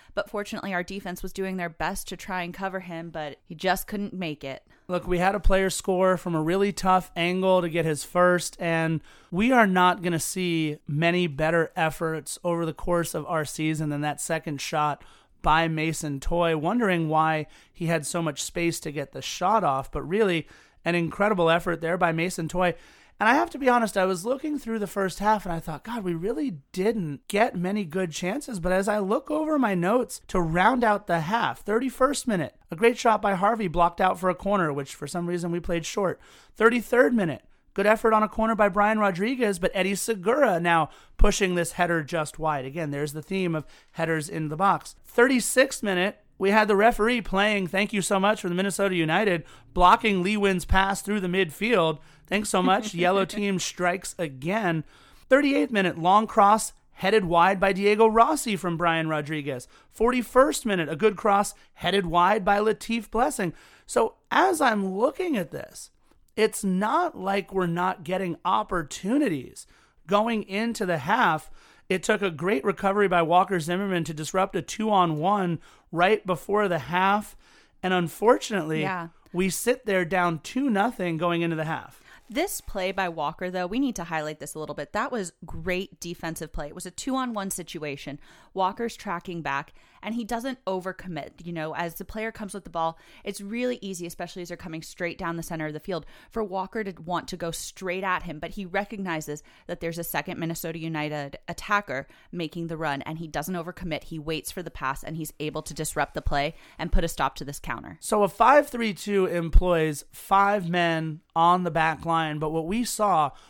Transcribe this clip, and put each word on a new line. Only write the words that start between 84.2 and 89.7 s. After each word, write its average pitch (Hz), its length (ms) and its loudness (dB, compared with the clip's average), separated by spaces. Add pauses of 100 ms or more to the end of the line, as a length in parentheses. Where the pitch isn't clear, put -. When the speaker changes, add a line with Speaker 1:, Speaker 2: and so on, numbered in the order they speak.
Speaker 1:
this 147 140 -12
a - 40 -10
little 151 160 -10
bit. - 200 -10
That 226 180 -4
was 196 220 -6 (100)
great 180 560 -6
defensive 165 540 -10
play. 147 140 -8
It 156 60 -18
was 175 120 -14
a 185 40 -12
two-on-one 240 600 -4
situation. 151 680 -10 (360)
Walker's 202 420 -2
tracking 175 460 -8
back, 143 320 -6 (280)